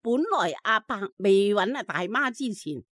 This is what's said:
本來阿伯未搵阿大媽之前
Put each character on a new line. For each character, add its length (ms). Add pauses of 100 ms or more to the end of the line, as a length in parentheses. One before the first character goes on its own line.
本 220 (180)
來 220
阿 180
伯 160 (220)
未 340
搵 220
阿 80
大 220
媽 280
之 220
前 280 (120)